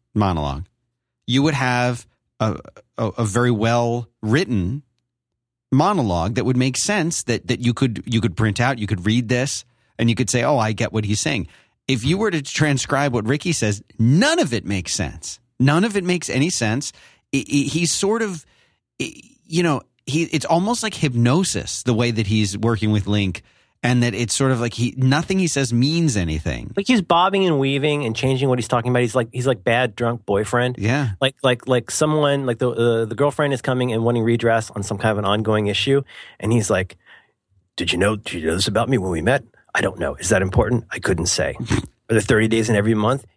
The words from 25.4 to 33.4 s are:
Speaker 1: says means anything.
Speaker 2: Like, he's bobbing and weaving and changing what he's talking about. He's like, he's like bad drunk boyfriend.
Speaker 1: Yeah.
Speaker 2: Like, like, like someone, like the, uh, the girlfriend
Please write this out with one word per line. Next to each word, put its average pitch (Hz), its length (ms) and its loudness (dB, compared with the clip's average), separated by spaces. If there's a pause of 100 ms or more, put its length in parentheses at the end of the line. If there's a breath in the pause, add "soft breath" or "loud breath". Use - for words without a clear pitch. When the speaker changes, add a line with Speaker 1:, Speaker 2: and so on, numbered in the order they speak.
Speaker 1:
says 139 240 -2
means 143 440 2
anything. 78 600 -2
Speaker 2:
Like, 196 100 -2
he's 240 160 2
bobbing 190 440 2
and 156 120 2
weaving 139 480 0
and 113 100 -2
changing 131 320 0
what 127 100 2
he's 110 100 -6
talking 120 220 0
about. 123 120 2
He's 117 120 -2
like, 120 180 0
he's 123 140 -4
like 123 180 -2
bad 120 320 0
drunk 117 280 -2
boyfriend. 120 540 0
Speaker 1:
Yeah. 127 320 0 (100)
Speaker 2:
Like, 135 220 0
like, 123 260 0
like 123 220 0
someone, 147 560 0
like 120 120 -2
the, 123 120 0
uh, 117 360 2
the 107 80 -6
girlfriend 143 380 0